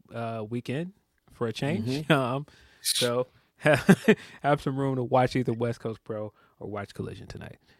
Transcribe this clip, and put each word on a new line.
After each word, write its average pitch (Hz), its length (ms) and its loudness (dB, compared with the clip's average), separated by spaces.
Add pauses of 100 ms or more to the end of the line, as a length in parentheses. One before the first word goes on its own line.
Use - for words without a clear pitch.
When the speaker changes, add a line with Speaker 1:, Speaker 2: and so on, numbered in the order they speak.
(140)
Speaker 1:
uh, 113 320 -6
weekend 127 460 -4 (400)
for 120 140 -4
a 113 80 -2
change. 139 340 -2
Speaker 2:
Mm-hmm. 147 240 0
Speaker 1:
<laughs> - 0 -
Um, 135 340 0 (360)
so 123 460 0 (140)
<laughs> - 140 -20
have, - 580 6 (280)
have 143 180 2
some 135 160 -4
room 135 200 0
to 127 80 -2
watch 127 320 4
either 123 180 0
West 117 260 -4
Coast 110 240 -8
Pro 107 300 -8 (260)
or 113 80 -10
watch 101 240 -8
Collision - 340 -10
tonight. - 300 -14 (240)